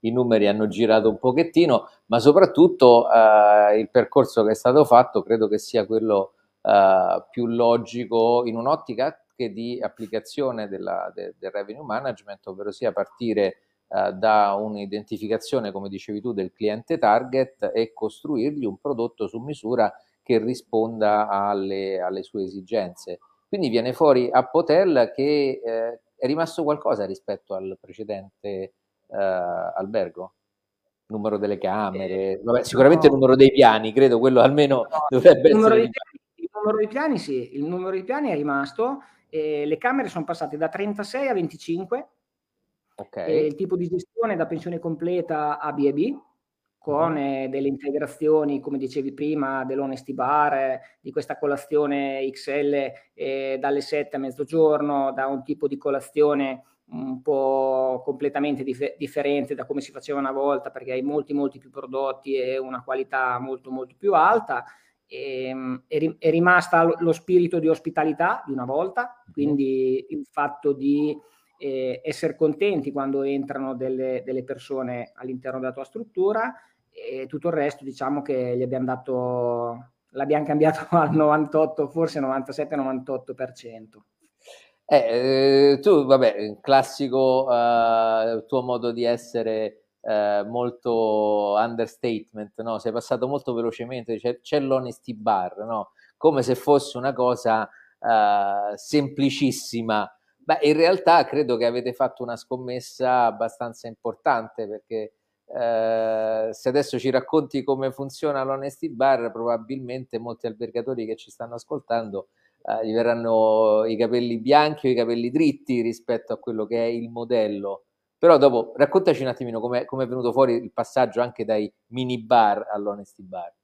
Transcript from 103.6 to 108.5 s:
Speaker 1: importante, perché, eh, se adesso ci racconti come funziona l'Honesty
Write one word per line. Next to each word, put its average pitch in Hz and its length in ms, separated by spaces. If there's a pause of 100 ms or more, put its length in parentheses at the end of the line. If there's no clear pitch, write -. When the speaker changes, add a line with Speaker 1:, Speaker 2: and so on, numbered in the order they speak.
Speaker 1:
importante, 113 800
perché, 107 460 (420)
eh, 110 960
se - 180
adesso 139 280
ci 131 120
racconti 135 520
come 135 300
funziona 139 500
l'Honesty 135 460